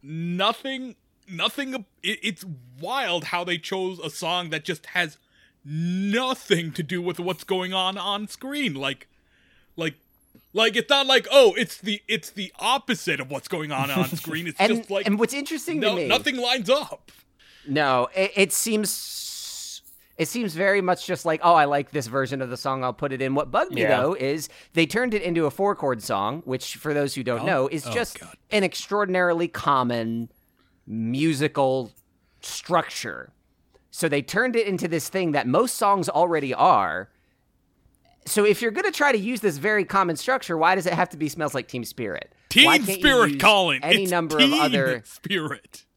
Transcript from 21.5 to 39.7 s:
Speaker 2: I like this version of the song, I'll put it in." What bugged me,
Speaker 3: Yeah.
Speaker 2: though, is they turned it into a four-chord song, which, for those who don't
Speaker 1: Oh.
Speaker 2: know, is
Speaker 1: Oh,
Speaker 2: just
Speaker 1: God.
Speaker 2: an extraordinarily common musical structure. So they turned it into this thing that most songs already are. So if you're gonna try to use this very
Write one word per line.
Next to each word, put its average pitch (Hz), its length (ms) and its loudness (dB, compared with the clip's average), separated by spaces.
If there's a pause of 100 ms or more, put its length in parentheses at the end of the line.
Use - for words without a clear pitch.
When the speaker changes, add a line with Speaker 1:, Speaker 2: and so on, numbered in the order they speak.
Speaker 2:
I 156 120 8
like 143 260 0
this 135 160 -4
version 131 340 -4
of 127 80 -6
the 123 80 -8
song, 135 260 -4
I'll 127 100 -2
put - 200 -4
it 127 80 -4
in." 131 140 0
What 143 160 -2
bugged 349 200 0
me, - 100 -4
Speaker 3:
Yeah. - 200 4
Speaker 2:
though, 165 140 0
is 139 340 -4 (240)
they 165 140 4
turned 240 260 0
it 208 80 0
into 170 240 0
a 147 60 0
four-chord 147 520 -2
song, 110 420 -2
which, 127 300 -6
for 151 180 -4
those 143 220 0
who 131 80 -6
don't 120 180 -2
Speaker 1:
Oh. 120 40 -4
Speaker 2:
know, 143 220 2
is 156 200 -6
Speaker 1:
Oh, 117 40 -6
Speaker 2:
just 226 280 -4
Speaker 1:
God. - 160 -20 (160)
Speaker 2:
an 208 120 2
extraordinarily 180 840 0
common 120 840 0 (580)
musical 131 1040 0 (500)
structure. - 880 -4 (600)
So - 180 -2
they 143 120 2
turned 233 340 0
it 226 120 2
into 196 200 -2
this 160 220 -2
thing 180 240 0
that 139 140 2
most 196 280 2
songs 202 340 2
already 151 440 2
are. 98 560 4 (1160)
So 208 200 2
if 208 160 4
you're 233 100 0
gonna 381 200 0
try 285 200 2
to 233 60 2
use 208 240 -4
this 175 160 0
very 202 280 2